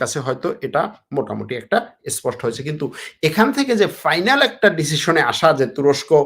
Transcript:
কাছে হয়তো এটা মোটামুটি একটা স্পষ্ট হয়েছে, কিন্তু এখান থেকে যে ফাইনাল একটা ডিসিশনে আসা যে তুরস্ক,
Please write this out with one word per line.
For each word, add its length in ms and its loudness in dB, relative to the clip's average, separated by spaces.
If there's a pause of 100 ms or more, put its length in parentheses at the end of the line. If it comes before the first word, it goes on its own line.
কাছে 180 -4
হয়তো 280 -4 (180)
এটা 160 -2 (360)
মোটামুটি 380 -6
একটা 220 -4 (380)
স্পষ্ট 300 -6
হয়েছে, 180 -4
কিন্তু 220 -6 (420)
এখান 200 2 (100)
থেকে 240 0
যে 60 4 (160)
ফাইনাল 360 2 (100)
একটা 180 2 (120)
ডিসিশনে 420 0 (100)
আসা 180 2 (100)
যে 60 2 (100)
তুরস্ক, 360 0 (140)